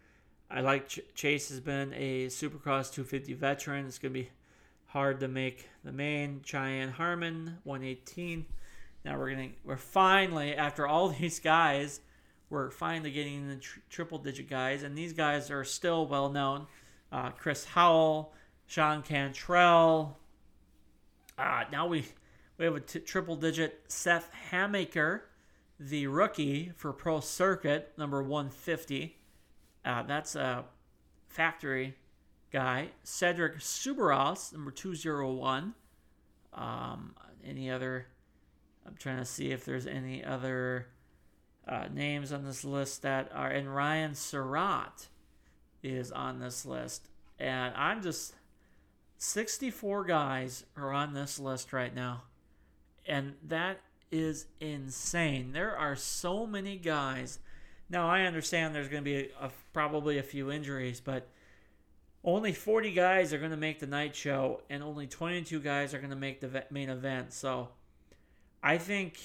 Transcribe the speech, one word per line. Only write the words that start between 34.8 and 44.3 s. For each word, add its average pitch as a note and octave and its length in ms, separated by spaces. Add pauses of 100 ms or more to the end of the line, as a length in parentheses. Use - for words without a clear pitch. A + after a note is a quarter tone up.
zero C#3+ 380
one. C3 400 (800)
Um, A#2+ 600 (300)
any C3+ 240
other? B2+ 380 (800)
I'm G#3+ 80
trying C3 220
to B2+ 80
see C3+ 260
if B2+ 140
there's C3 220
any C3 360
other, B2+ 640 (800)
uh, C3 260
names C#3+ 380
on C#3+ 140
this C3+ 180
list C#3 380
that C3+ 320
are. C3+ 160
And C#3 260
Ryan D3+ 400
Surratt C#3+ 920 (760)